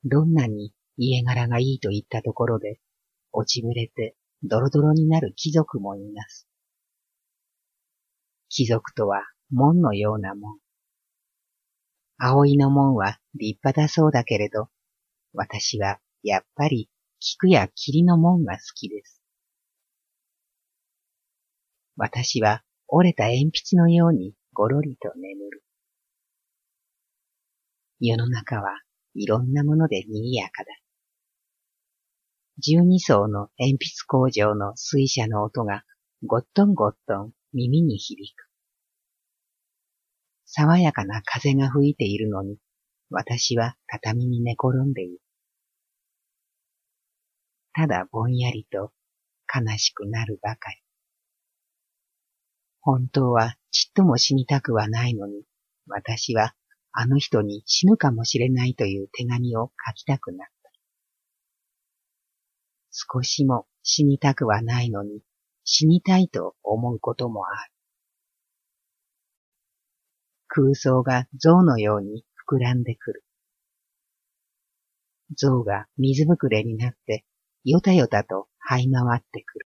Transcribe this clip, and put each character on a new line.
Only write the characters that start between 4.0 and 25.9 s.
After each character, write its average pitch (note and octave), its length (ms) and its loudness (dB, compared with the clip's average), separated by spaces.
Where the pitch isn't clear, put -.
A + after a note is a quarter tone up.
ド A2 160 0
ロ C3+ 100 2
ド D3 140 2
ロ D3+ 100 4
に D#3 140 4
な D#3+ 120 4
る B2+ 160 -4
貴 D#3+ 160 -6
族 D3+ 280 0
も G2 160 -8
い G2+ 180 -14
ま G#2+ 160 -14
す。 - 180 -20
貴 C3 160 -2
族 A2+ 280 -4
と G#2+ 140 -2
は G2 160 -4
門 D3 300 4
の A#2 140 2
よ G#2+ 220 -2
う - 20 -6
な F#2+ 160 -10
も G#2 180 -16
ん。 - 40 -20
葵 C#3 380 4
の C#3 140 6
門 C#3 240 4
は G2+ 240 0
立 G#2+ 300 -8
派 C3+ 180 2
だ D3+ 60 2
そ D#3 220 4
う - 20 2
だ A#2+ 120 2
け A2 140 -2
れ G#2 100 0
ど、 - 220 -6
私 G#2 460 -4
は G2 200 -2
や G2 180 -2
っ - 40 -6
ぱ C#3+ 120 0
り A#2+ 200 -2
菊 - 300 0
や A2+ 240 6
桐 D3+ 300 0
の F3 160 6
門 E3+ 260 4
が F2+ 120 -6
好 - 20 -14
き - 140 -14
で G#2 140 -14
す。 - 200 -20
私 A#2+ 460 -4
は G#2+ 200 0
折 F3 220 4
れ - 40 0
た A2 100 -2
鉛 B2+ 260 2
筆 F#3+ 40 4
の E3+ 140 6
よ E3+ 200 4
う E3 40 2
に - 220 -4
ご G#2+ 160 0
ろ C#3+ 120 0
り C#3 160 -8
と - 180 -12
眠 G2 340 -16
る。 - 140 -20